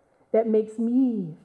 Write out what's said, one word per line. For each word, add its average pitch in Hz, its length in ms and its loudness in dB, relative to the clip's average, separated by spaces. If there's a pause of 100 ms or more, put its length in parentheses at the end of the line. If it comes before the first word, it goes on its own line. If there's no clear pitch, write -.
(300)
that 226 160 2
makes 214 320 0
me 233 680 0